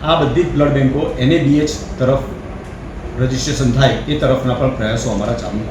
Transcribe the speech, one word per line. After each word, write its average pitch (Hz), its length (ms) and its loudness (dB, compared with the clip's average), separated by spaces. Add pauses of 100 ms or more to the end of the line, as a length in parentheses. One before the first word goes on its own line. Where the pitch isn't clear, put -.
આ 156 120 4
બધી 147 280 2
જ - 100 -2
બ્લડ 143 160 4
બેંકો 139 500 2
એન 127 120 4
એ 160 120 4
બી 143 160 4
એચ 151 100 0 (300)
તરફ 131 200 4 (1000)
રજિસ્ટ્રેશન 127 500 0
થાય 123 260 2 (100)
એ 151 120 0
તરફના 131 340 2
પણ 131 220 0
પ્રયાસો 113 340 -2
અમારા 104 240 0
ચાલુ - 260 -6 (120)